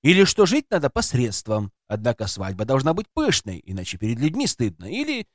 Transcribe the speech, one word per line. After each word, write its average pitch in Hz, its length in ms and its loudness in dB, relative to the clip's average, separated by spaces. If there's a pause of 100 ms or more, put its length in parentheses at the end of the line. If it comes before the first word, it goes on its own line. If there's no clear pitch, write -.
Или 180 220 8
что 196 220 4
жить 262 260 0
надо 143 180 0
посредством. 107 800 -2 (160)
Однако 107 380 -2
свадьба 98 400 -6
должна 135 300 0
быть 202 180 -6
пышной, 151 500 -2
иначе 92 360 -10
перед 113 180 -2
людьми 165 300 0
стыдно. 98 380 -4
Или... 269 500 -6